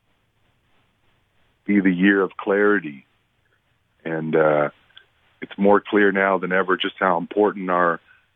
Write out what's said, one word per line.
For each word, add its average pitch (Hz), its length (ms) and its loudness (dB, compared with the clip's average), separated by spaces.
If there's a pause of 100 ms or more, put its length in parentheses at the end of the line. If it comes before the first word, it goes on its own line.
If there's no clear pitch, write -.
(1700)
be 101 140 2
the 95 100 2
year 95 320 2
of 90 140 -4
clarity. 101 680 -2 (1000)
And, 80 320 -6
uh, 76 340 2 (720)
it's - 160 -14
more 101 220 4
clear 104 320 2
now 98 260 0
than 90 140 -6
ever 92 240 0
just 95 220 -6
how 92 200 0
important 92 520 -2
our 87 300 0 (360)